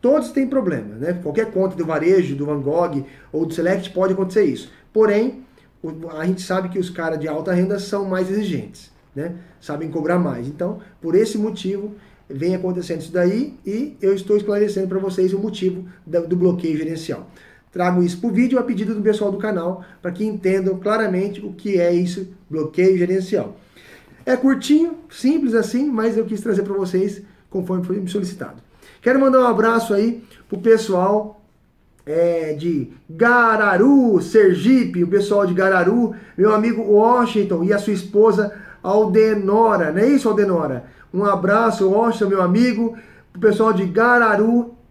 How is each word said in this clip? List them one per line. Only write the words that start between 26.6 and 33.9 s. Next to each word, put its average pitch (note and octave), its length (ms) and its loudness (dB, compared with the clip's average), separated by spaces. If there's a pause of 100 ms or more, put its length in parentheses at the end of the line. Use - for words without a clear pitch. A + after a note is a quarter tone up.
pra G3 120 -4
vocês F#3+ 480 -2 (280)
conforme F#3 340 -4
foi F#3 140 -4
me F#3 100 -6
solicitado. - 540 -8 (440)
Quero C4 140 4
mandar C4 200 6
um B3+ 60 4
abraço A3+ 480 2
aí A#3 300 -2 (240)
pro G3 100 -8
pessoal, G#3 840 2 (640)
é, E3 500 0
de D3 360 -4 (180)
Gararu, A3+ 1120 4